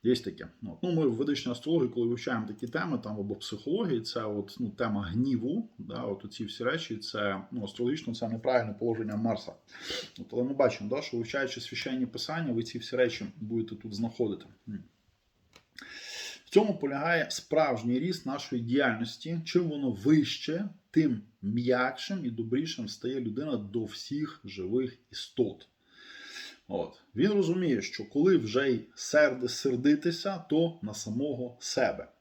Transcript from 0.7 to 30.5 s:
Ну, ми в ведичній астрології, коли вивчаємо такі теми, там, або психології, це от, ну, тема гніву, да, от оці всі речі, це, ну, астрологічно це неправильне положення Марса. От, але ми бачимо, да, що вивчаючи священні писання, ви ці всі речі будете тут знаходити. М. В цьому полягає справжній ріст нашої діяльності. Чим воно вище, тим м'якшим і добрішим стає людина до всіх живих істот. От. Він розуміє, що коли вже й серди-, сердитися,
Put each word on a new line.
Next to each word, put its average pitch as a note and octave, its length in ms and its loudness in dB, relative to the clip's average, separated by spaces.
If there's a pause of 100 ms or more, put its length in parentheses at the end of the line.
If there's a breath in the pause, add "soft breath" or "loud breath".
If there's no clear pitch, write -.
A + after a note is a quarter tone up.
Ну, F3+ 100 2
ми D#3+ 140 4
в A#2 80 4
ведичній C#3 380 -2
астрології, D3 360 2
коли A#2+ 180 0
вивчаємо A#2+ 400 -2
такі G#2+ 200 -8
теми, D#3 320 -2
там, G#2+ 220 -6
або G2+ 140 -2
психології, D3 680 -2
це A2+ 220 -6
от, G#2 380 -4
ну, A2+ 100 -2
тема G#2+ 320 -2
гніву, B2+ 680 0 (100)
да, G#2 240 -8
от G#2 220 -4
оці G#2+ 200 -8
всі G#2 200 -8
речі, C#3 320 -2
це, G2+ 540 -2
ну, A2+ 140 -6
астрологічно A#2+ 500 -2
це A2+ 140 -4
неправильне A#2 460 0
положення A2 420 -2
Марса. A2 360 -2 (680 loud breath)
От, - 140 -10
але A#2+ 100 0
ми C3+ 120 0
бачимо, A2+ 360 2
да, C#3 120 0
що - 140 -6
вивчаючи B2+ 440 -2
священні B2+ 460 -4
писання, D#3 460 -4
ви A2+ 100 2
ці A#2 160 -6
всі B2 180 -6
речі A#2+ 300 2 (140)
будете A2 360 -4
тут G#2+ 180 -10
знаходити. A2+ 500 -2 (240)
М. G#2 160 -8 (1600 loud breath)
В - 100 -20
цьому G3+ 240 6
полягає D3 520 2
справжній B2+ 680 2
ріст E3+ 280 -2
нашої C3+ 360 -4
діяльності. A#2+ 840 0
Чим F3+ 240 2
воно C#3+ 220 0
вище, D3+ 800 4 (220)
тим C3+ 320 4 (200)
м'якшим B2+ 840 2
і A#2+ 60 0
добрішим A#2 580 -2
стає B2+ 320 -4
людина B2 360 -2
до G#2 280 -2
всіх - 600 -6
живих G#2 540 -2 (140)
істот. - 560 -4 (1000 loud breath)
От. - 340 -4 (140)
Він F#3 160 4
розуміє, F3 500 4
що - 260 -8
коли E3+ 280 6
вже B2+ 340 4
й A#2 100 2 (140)
серди-, C3 540 4
сердитися, D3 880 2 (120)